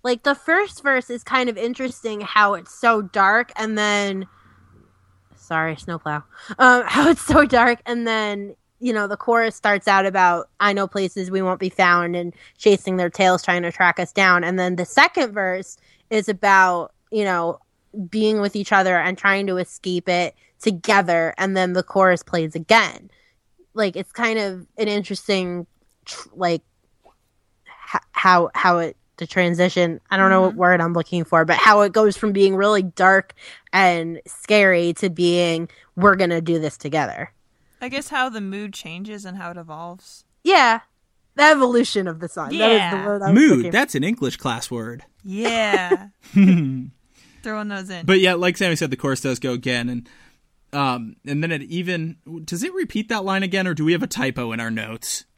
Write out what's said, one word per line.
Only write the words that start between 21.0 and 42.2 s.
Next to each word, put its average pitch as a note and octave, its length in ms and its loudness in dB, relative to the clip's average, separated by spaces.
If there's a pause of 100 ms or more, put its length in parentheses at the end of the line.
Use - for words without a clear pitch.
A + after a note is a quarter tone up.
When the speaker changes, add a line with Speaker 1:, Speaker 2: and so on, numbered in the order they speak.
Speaker 1:
and F#3+ 200 -4
then F3+ 160 0
the F3+ 100 -2
chorus F#3 380 2
plays D#3+ 340 -6
again. G3 540 -2 (640)
Like, G3+ 220 -4
it's - 160 -12
kind A3+ 280 -4
of F#3+ 280 -8 (100)
an A3 100 -2
interesting, F#3 760 -4 (400)
tr-, - 280 -16
like, E3+ 280 -2 (1300)
h-, - 80 -4 (100)
how, F3+ 420 2
how F3 260 2
it, E3 180 -6 (200)
the E3+ 100 -12
transition, F3 720 0 (120)
I G3 60 0
don't F#3+ 120 4
know F#3+ 120 6
what F#3 100 2
Speaker 2:
Mm-hmm. G#3+ 80 -10
Speaker 1:
word F3+ 220 4
I'm E3+ 120 -2
looking E3+ 300 -2
for, D#3+ 220 2
but E3 120 2
how G#3 240 6
it G3 120 2
goes G#3+ 240 2
from G#3 160 -2
being G3 220 4
really G3+ 280 2
dark F#3+ 500 2 (380)
and E3+ 560 0
scary F#3 680 2
to G3 140 -4
being, F3 600 0 (260)
"We're F#3+ 220 4
gonna E3+ 240 0
do E3 180 -2
this D#3 180 -4
together." C#3+ 540 -6 (500)
Speaker 2:
I B3+ 80 -10
guess C4+ 200 -10
how C4 200 -2
the A3 120 -10
mood G3 320 -10
changes G3+ 520 -16
and F#3 120 -14
how F3 140 -12
it F3 60 -16
evolves. E3+ 680 -18 (180)
Speaker 1:
Yeah. C4 380 4 (540)
The C#4+ 80 2
evolution B3 640 2
of E3 120 -10
the E3+ 80 -10